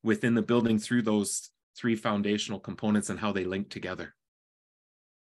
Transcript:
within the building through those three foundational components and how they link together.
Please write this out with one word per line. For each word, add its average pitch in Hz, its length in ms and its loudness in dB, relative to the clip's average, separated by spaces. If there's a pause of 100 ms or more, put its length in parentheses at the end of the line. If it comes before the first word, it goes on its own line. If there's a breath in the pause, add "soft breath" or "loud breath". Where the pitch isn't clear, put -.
within 113 300 2
the 117 80 4
building 113 380 4
through 120 240 0
those 104 480 0 (240)
three 117 200 0
foundational 104 640 -2
components 104 500 -2
and 92 100 -6
how 107 120 -2
they 95 120 -2
link 92 260 -4
together. 87 460 -10 (1080)